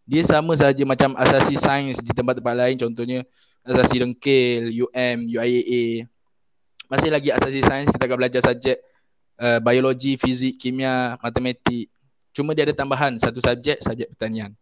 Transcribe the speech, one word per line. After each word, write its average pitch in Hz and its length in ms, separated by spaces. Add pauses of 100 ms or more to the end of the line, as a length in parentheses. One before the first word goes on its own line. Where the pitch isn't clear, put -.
Dia 147 240
sama 160 320
saja 139 240
macam 135 320
asasi 139 480
sains 139 400
di 117 80
tempat-tempat 120 480
lain, 127 240
contohnya 120 400 (400)
asasi 123 400
dengkil, 123 800
U 123 160
M, 120 320
U 117 80
I 120 160
A 123 80
A. 120 240 (1040)
masih 156 200
lagi 147 240
asasi 135 320
sains, 139 240
kita 127 160
akan 123 160
belajar 127 240
subjek, 127 320 (640)
uh, 120 180
biologi, 127 600
fizik, 127 420
kimia, 127 580
matematik. 120 680 (460)
Cuma 147 160
dia 147 160
ada 147 80
tambahan 139 420
satu 120 220
subjek, 123 400
subjek 120 320
pertanian. 110 400 (100)